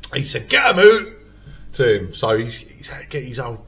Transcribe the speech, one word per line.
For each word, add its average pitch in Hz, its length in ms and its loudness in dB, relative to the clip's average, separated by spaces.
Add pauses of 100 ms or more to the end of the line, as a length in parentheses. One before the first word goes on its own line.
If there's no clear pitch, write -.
(140)
he 139 100 -4
said, - 240 -8
Get - 220 2
him 180 80 0
out, 208 300 8 (640)
to 120 200 2
him. 90 200 -4
So 110 220 -2
he's, 117 200 -4
he's - 320 -20
had - 120 -14
to - 60 -18
get 139 180 -10
his 123 140 -12
old 117 300 -10